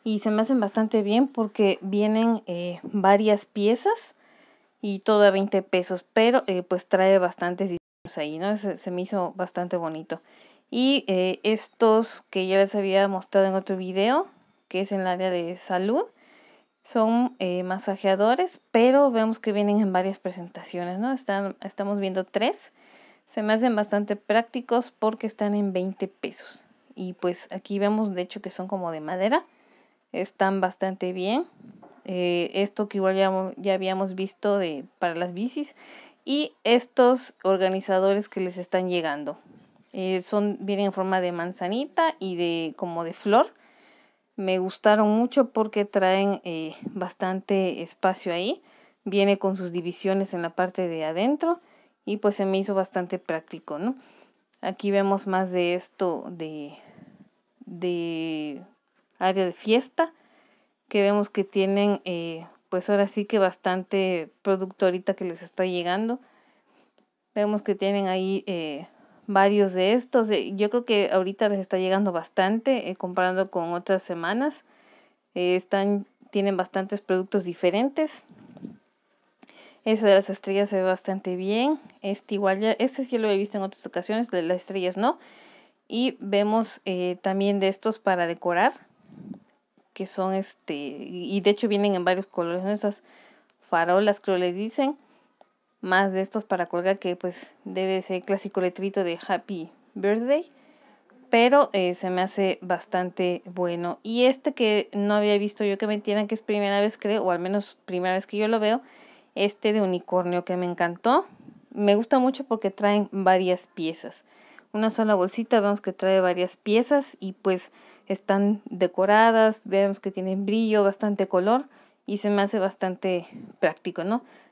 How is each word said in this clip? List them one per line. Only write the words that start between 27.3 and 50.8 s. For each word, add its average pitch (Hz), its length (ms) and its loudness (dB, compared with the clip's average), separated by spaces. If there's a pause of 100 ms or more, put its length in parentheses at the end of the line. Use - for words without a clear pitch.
aquí 190 300 -6
vemos, 208 340 0
de 180 80 -4
hecho, 180 180 -10
que 190 100 -10
son 185 180 -10
como 185 240 -6
de 156 80 -8
madera. 185 440 0 (680)
Están 190 500 0
bastante 185 500 -4
bien. 202 320 -2 (600)
Eh, 175 480 0
esto 202 340 -2
que 202 100 -4
igual 190 180 2
ya, 190 400 0
ya 190 180 -2
habíamos 190 400 -2
visto 190 420 -2
de, 160 280 -4 (140)
para 175 160 -2
las 175 200 -4
bicis. 254 420 -6 (480)
Y 285 300 -2 (100)
estos 247 800 4
organizadores 190 880 2
que 196 100 -6
les 180 160 -4
están 185 320 -2
llegando. 151 480 -4 (560)
Eh, 185 300 -2
son, 208 380 0
vienen 202 260 -2
en 190 60 -2
forma 190 280 0
de 175 120 -2
manzanita 208 840 -2
y 185 180 -6
de, 165 400 -2
como 170 280 -6
de 170 80 -8
flor. 214 400 2 (840)
Me 190 220 -2
gustaron 208 500 2
mucho 240 420 2
porque 214 340 -2
traen, 196 600 2
eh, 160 280 -8 (120)
bastante 185 1000 -4
espacio 185 500 -4
ahí. 190 300 -4 (420)
Viene 196 340 2
con 196 180 -2
sus 180 160 -6
divisiones 190 600 -2
en 175 80 -6
la 170 100 -4
parte 180 380 -2